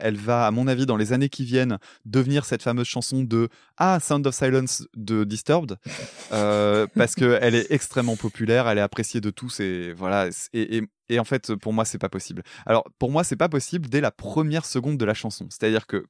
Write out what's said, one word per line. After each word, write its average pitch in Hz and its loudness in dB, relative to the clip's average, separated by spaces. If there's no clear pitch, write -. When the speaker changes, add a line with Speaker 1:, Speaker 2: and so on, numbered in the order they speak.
Speaker 1:
elle 110 0
va, 117 2
à 107 4
mon 123 0
avis, 131 2
dans 117 2
les 107 2
années 139 2
qui 135 -6
viennent, 123 2
devenir 131 2
cette - -4
fameuse 120 -2
chanson 131 -4
de, 117 2
ah, 180 4
Sound 143 0
of 127 -2
Silence 131 0
de 107 0
Disturbed, 107 -2
euh, 104 4
Speaker 2:
<laughs> - -4
Speaker 1:
parce 120 2
que 120 4
elle 117 4
est 117 2
extrêmement 120 0
populaire, 113 0
elle 107 2
est 101 2
appréciée 107 -2
de 104 -2
tous, 120 -8
et 90 -4
voilà, 95 0
et, 113 -2
et, 110 -4
et 120 0
en 117 0
fait, 113 -2
pour 107 -6
moi, 110 0
c'est - -8
pas 98 -4
possible. 90 -10
Alors, 113 4
pour 123 0
moi, 156 2
c'est 131 -4
pas 165 2
possible 151 -4
dès 139 0
la 123 2
première 156 -2
seconde 139 -2
de 113 0
la 104 2
chanson. - -8
C'est-à-dire 110 0
que 101 -4